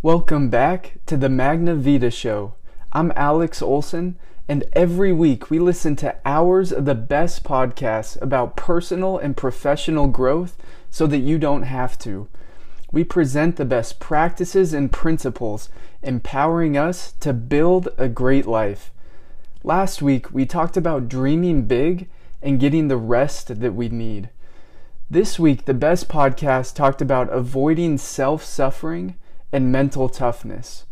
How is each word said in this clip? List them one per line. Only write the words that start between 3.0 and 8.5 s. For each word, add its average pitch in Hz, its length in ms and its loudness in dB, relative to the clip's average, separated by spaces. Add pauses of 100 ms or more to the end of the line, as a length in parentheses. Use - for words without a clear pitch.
Alex 151 440 2
Olson, 165 600 -2 (280)
and 143 160 -2 (100)
every 180 380 4
week 160 380 2
we 156 80 0
listen 175 380 2
to - 280 -2
hours 180 480 2
of - 140 0
the 143 80 2
best 143 500 2
podcasts 123 800 -2
about 131 340 -2